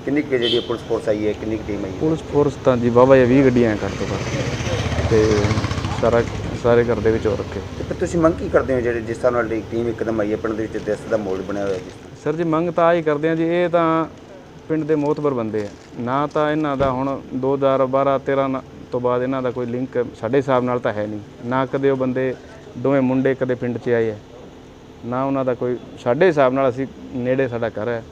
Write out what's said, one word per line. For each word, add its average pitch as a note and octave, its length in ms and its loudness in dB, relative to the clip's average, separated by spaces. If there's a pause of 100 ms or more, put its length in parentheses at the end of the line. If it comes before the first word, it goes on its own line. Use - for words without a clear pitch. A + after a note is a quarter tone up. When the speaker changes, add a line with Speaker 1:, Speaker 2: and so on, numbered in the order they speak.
Speaker 1:
ਕਿੰਨੀ C#3+ 180 0
ਕੁ - 60 -8
ਜਿਹੜੀ A#2+ 320 2
ਪੁਲਿਸ A#2 220 -6
ਫੋਰਸ A2+ 260 -2
ਆਈ G#2+ 180 0
ਹੈ, G#2 60 0
ਕਿੰਨੀ A2 240 -4
ਕੁ G#2 100 -6
ਟੀਮ G2+ 180 -4
ਆਈ F#2+ 60 -6
ਹੈ? F#2+ 100 -8
Speaker 2:
ਪੁਲਿਸ D#3 200 0
ਫੋਰਸ C#3+ 340 0 (100)
ਤਾਂ C3 120 6
ਜੀ A#2+ 120 2
ਵਾਹਵਾ B2+ 280 8
ਹੈ, C3 80 8
ਵੀਹ C3 200 6
ਗੱਡੀਆਂ A#2+ 260 6
ਹੈ G2+ 140 0
ਘੱਟ G2 80 -4
ਤੋਂ G2+ 140 -4
ਘੱਟ, - 360 -4 (680)
ਤੇ A2 220 6 (680)
ਸਾਰਾ, A#2 220 4 (400)
ਸਾਰੇ A#2+ 220 6
ਘਰ A2+ 160 0
ਦੇ A2 100 2
ਵਿੱਚ A2+ 160 0
ਹੋ G2+ 140 0
ਰੱਖੇ। G2 200 -8 (180)
Speaker 1:
ਤੇ - 60 -6
ਫਿਰ - 120 -6
ਤੁਸੀਂ F3 240 -2
ਮੰਗ D#3+ 140 4
ਕੀ F#3+ 140 -6
ਕਰਦੇ C3+ 260 2
ਹੋ B2 60 0
ਜਿਹੜੇ A#2 200 -2
ਜਿਸ A2+ 160 -6
ਤਰ੍ਹਾਂ B2 260 2
ਨਾਲ A2 180 -2 (100)
team A#2 180 -2
ਇੱਕਦਮ A2 320 -2
ਆਈ G#2 120 0
ਹੈ, G#2+ 40 0
ਪਿੰਡ A2+ 180 -4
ਦੇ A2 120 -4
ਵਿੱਚ G2+ 180 -8
ਦਹਿਸ਼ਤ G#2 240 -4
ਦਾ A2 80 0
ਮਾਹੌਲ F#2+ 260 -4
ਬਣਿਆ G2+ 200 -6
ਹੋਇਆ G2 120 -2
ਜਿਸ F2+ 80 -6
ਤਰ੍ਹਾਂ? - 320 -18 (100)
Speaker 2:
ਸਰ D3+ 120 -2
ਜੀ, E3+ 80 -2
ਮੰਗ E3 260 0
ਤਾਂ E3+ 140 0
ਆਹੀ E3+ 180 4
ਕਰਦੇ D3+ 260 0
ਹਾਂ E3 80 0
ਜੀ, E3 80 0
ਇਹ F3 240 0
ਤਾਂ D#3+ 360 2 (640)
ਪਿੰਡ D#3 160 -2
ਦੇ D#3 100 0
ਮੋਹਤਬਰ D3 400 0
ਬੰਦੇ A2 260 -2
ਆ, G2+ 80 -6 (320)
ਨਾ C3 260 -2
ਤਾਂ D3+ 240 0
ਇਹਨਾਂ D3+ 260 -2
ਦਾ C3+ 140 0
ਹੁਣ C3 300 -4 (140)
ਦੋ C3+ 200 0
ਹਜ਼ਾਰ C3+ 320 2
ਬਾਰਾਂ C3+ 320 2
ਤੇਰਾਂ C3+ 300 0
ਨਾ, C3 140 -4 (300)
ਤੋਂ B2 80 -2
ਬਾਅਦ B2 220 0
ਇਹਨਾਂ C3 200 -2
ਦਾ B2+ 80 0
ਕੋਈ B2 160 -6
ਲਿੰਕ B2 400 -4 (140)
ਸਾਡੇ A#2+ 180 0
ਹਿਸਾਬ B2+ 260 2
ਨਾਲ B2 140 0
ਤਾਂ A#2+ 140 -2
ਹੈ G#2+ 140 -4
ਨਹੀਂ, G#2+ 140 -8 (240)
ਨਾ C3 220 0
ਕਦੇ C#3 240 0
ਉਹ C3+ 60 0
ਬੰਦੇ B2+ 380 -2 (440)
ਦੋਵੇਂ C3+ 220 2
ਮੁੰਡੇ C3 340 2
ਕਦੇ B2+ 200 -2
ਪਿੰਡ A#2+ 240 -4
'ਚ B2+ 100 -4
ਆਏ A#2 220 2
ਆ, G#2 40 -6 (920)
ਨਾ B2+ 180 -2
ਉਹਨਾਂ C#3 200 -2
ਦਾ B2+ 100 0
ਕੋਈ, B2 220 -2 (280)
ਸਾਡੇ C#3 220 4
ਹਿਸਾਬ C#3+ 260 4
ਨਾਲ C3+ 180 2
ਅਸੀਂ C3 160 -4 (280)
ਨੇੜੇ B2+ 340 0
ਸਾਡਾ A#2 200 -4
ਘਰ G#2+ 200 -6
ਹੈ। A#2 240 -4